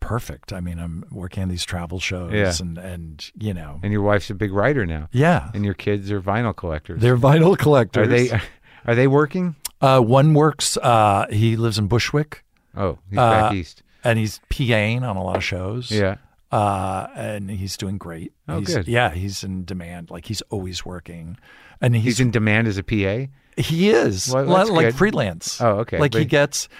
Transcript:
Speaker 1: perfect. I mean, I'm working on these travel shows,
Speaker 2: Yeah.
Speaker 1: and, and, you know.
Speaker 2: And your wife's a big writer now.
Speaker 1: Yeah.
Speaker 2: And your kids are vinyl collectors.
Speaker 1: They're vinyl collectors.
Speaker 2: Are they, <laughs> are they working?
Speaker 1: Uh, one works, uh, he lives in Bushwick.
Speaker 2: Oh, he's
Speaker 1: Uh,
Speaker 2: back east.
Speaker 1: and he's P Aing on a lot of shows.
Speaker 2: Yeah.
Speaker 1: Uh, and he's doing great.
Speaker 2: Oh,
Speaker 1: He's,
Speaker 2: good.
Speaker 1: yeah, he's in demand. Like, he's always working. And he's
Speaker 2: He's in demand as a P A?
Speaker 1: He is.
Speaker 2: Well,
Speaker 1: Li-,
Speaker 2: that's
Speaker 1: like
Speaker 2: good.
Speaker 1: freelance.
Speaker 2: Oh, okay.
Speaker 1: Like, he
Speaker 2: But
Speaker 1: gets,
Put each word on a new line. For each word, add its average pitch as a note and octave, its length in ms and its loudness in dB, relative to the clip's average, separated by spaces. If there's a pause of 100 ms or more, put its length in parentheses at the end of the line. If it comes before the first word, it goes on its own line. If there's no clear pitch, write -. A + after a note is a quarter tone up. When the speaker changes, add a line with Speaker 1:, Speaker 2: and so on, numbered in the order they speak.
Speaker 1:
perfect. - 520 -8
I F#2 80 -8
mean, F2 180 -8
I'm E2+ 320 -8
working F#2 320 -10
on F#2 80 -2
these F2 140 -6
travel F2 340 -8
shows, F2+ 340 -6
Speaker 2:
Yeah. G2+ 280 0
Speaker 1:
and, E2+ 180 -8
and, E2+ 600 -14
you G#2+ 140 -4
know. D2+ 300 -10
Speaker 2:
And G2+ 100 -2
your G#2 100 0
wife's G#2 280 0
a G2+ 40 -8
big G2 180 -4
writer A2 340 0
now. D#2 260 -6
Speaker 1:
Yeah. B2+ 400 2
Speaker 2:
And G#2 120 -2
your G2+ 100 0
kids G#2 360 -4
are G2+ 120 -2
vinyl G2+ 340 -2
collectors. E2 460 -6
Speaker 1:
They're B2 160 6
vinyl D#3+ 400 6
collectors. A2+ 480 4
Speaker 2:
Are B2 40 0
they, B2 200 4 (320)
<laughs> - 240 -20
are A#2 80 2
they B2+ 140 4
working? D3+ 480 0 (240)
Speaker 1:
Uh, C3 200 6
one C3+ 320 6
works, D3 460 2
uh, G#2+ 520 4
he A2+ 260 2
lives A2+ 220 0
in G#2 100 0
Bushwick. D3 560 -2 (320)
Speaker 2:
Oh, G2 220 -2 (120)
he's G2+ 80 -2
Speaker 1:
Uh, A#2+ 120 4
Speaker 2:
back G#2+ 240 4
east. - 280 -10 (220)
Speaker 1:
and A#2 160 2
he's G#2+ 200 -4 (100)
P C3 180 -2
Aing A2+ 340 0
on A2+ 140 -4
a F#2 60 -4
lot F#2 140 -2
of F#2 60 -4
shows. G2+ 480 -6
Speaker 2:
Yeah. G2+ 260 0 (360)
Speaker 1:
Uh, G2 640 -2
and G#2+ 340 -8
he's G2 260 -8
doing G2+ 220 -6
great. F2 340 -12 (160)
Speaker 2:
Oh, D#3 120 -4
Speaker 1:
He's, F3+ 140 -2
Speaker 2:
good. G2 140 -2
Speaker 1:
yeah, A#2 220 2
he's F#2+ 340 -6
in F#2 220 -8
demand. F2 440 -12
Like, F2 160 -16
he's G#2+ 220 -8
always F#2 380 -8
working. E2+ 500 -14 (440)
And A#2+ 140 4
he's A2 100 2
Speaker 2:
He's A#2+ 160 0
in B2+ 100 2
demand A2 380 2
as G2 100 -2
a G2 40 -2
P G2+ 240 0
A? A#2+ 220 -4 (300)
Speaker 1:
He E3+ 320 2
is. A#2+ 420 2
Speaker 2:
Well, C3+ 120 0
Speaker 1:
Li-, E3+ 100 2
Speaker 2:
that's F#3+ 160 4
Speaker 1:
like D#3+ 160 4
Speaker 2:
good. A#2+ 80 2
Speaker 1:
freelance. C3+ 640 -2
Speaker 2:
Oh, A2 200 2
okay. A2+ 180 -4
Speaker 1:
Like, D3 160 2
he - 60 2
Speaker 2:
But D3 80 0
Speaker 1:
gets, - 400 2 (120)